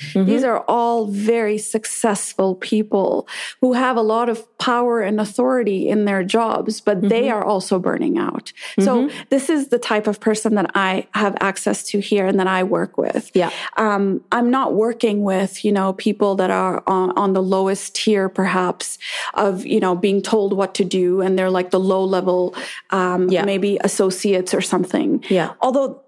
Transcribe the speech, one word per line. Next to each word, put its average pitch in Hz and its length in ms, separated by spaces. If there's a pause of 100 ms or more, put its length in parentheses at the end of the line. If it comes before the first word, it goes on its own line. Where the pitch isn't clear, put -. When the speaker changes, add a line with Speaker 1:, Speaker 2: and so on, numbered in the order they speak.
(140)
Speaker 1:
Mm-hmm. 190 160
Speaker 2:
these 240 140
are 240 240
all 233 400
very 214 500
successful 202 960
people 214 720 (340)
who 254 120
have 254 240
a 226 60
lot 226 260
of 220 160 (140)
power 240 420
and 208 180
authority 214 720
in 208 160
their 196 180
jobs, 220 580
but 202 200
they 226 220
Speaker 1:
Mm-hmm. 254 100
Speaker 2:
are 208 100
also 190 360
burning 95 400
out. - 340 (260)
So 247 280
Speaker 1:
Mm-hmm. - 100 (140)
Speaker 2:
this 277 180
is 285 200
the 240 100
type 214 260
of 208 140
person 214 340
that 196 220
I 190 400
have 202 260
access 196 480
to 202 100
here 196 280
and 196 120
that 185 80
I 185 140
work 180 340
with. - 380
Speaker 1:
Yeah. 180 160 (280)
Speaker 2:
Um, 202 440 (100)
I'm 240 200
not 262 240
working 220 480
with, 190 420
you 208 60
know, 190 220
people 202 420
that 185 160
are 185 340
on, 185 320
on 196 160
the 190 80
lowest 190 540
tier, 196 340
perhaps, 185 680 (340)
of, 196 320
you 214 140
know, 185 160
being 196 260
told 196 320
what 190 220
to 196 100
do, 180 360
and 185 180
they're, 185 100
like, 180 220
the 185 80
low 190 260
level, 180 480 (380)
um, 185 380
Speaker 1:
Yeah. 185 160
Speaker 2:
maybe 196 380
associates 190 680
or 185 80
something. - 680
Speaker 1:
Yeah. 180 300
Speaker 2:
Although 262 480